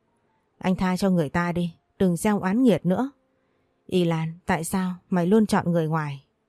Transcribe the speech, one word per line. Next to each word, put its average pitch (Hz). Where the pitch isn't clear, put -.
Anh 185
tha 185
cho 196
người 170
ta 175
đi, 170
đừng 180
gieo 208
oán 196
nghiệt 208
nữa." 208
"Y 180
Lan, 165
tại 165
sao 185
mày 175
luôn 214
chọn 175
người 160
ngoài? 147